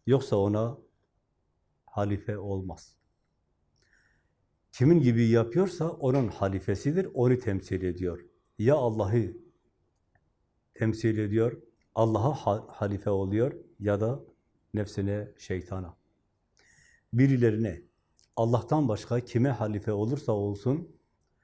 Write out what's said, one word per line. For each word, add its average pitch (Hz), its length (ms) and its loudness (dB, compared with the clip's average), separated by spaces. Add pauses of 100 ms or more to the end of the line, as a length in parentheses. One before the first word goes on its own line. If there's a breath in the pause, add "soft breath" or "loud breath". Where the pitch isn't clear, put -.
Yoksa 127 300 2
ona 107 420 0 (1080)
halife 101 520 -6
olmaz. 95 580 -10 (1800)
Kimin 160 220 6
gibi 120 260 4
yapıyorsa 156 640 2
onun 135 380 0
halifesidir, 98 840 -2
onu 123 240 2
temsil 95 440 -4
ediyor. 87 440 -6 (320)
Ya 120 160 4
Allah'ı 110 640 0 (1400)
temsil 110 440 0
ediyor, 110 440 0 (320)
Allah'a 113 400 2
ha-, 107 340 -2
halife 101 420 -4
oluyor 101 420 0 (280)
ya 101 200 2
da 120 240 -2 (500)
nefsine, 104 540 -4 (100)
şeytana. 92 580 -8 (1160 soft breath)
Birilerine, 117 680 2 (540)
Allah'tan 120 520 0
başka 117 320 -2
kime 123 280 0
halife 107 440 -4
olursa 113 400 -2
olsun, 104 640 -2 (480)